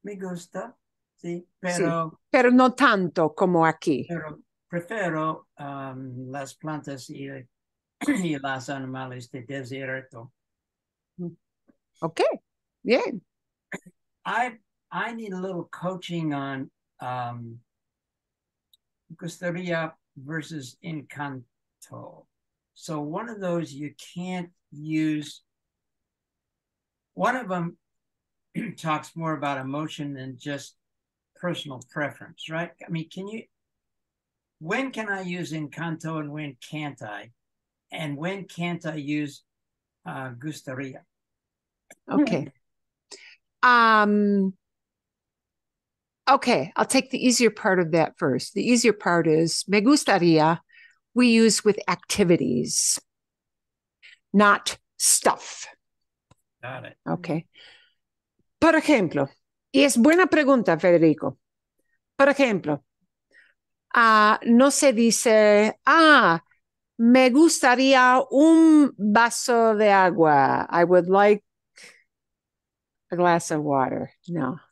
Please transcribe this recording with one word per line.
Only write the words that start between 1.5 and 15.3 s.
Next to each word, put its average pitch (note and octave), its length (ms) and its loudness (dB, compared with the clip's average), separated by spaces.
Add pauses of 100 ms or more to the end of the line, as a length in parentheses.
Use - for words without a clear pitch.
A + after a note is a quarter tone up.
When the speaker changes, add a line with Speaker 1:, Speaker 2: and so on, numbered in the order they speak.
Speaker 1:
pero E3+ 680 -6
Speaker 2:
pero B3 220 4
no B3+ 220 4
tanto F#3+ 640 0
como F3 300 2
aquí. D#3 420 -2
Speaker 1:
pero D#3 320 -12 (300)
prefiero, E3+ 760 -6 (120)
um, C3 720 -14
las C3+ 240 -14
plantas C#3+ 540 -12
y, C#3 180 -14 (720)
<clears throat> A#3 240 -4
y D#3 140 -4
los C3+ 320 -8
animales C3 600 -12
de C3 120 -16
desierto. C3 880 -14 (1700)
Speaker 2:
Ok, E3 200 -6 (640)
bien. B3+ 400 -4 (1040)
Speaker 1:
I, A3+ 340 -4 (320)
I G#3 220 -8
need A3 200 -12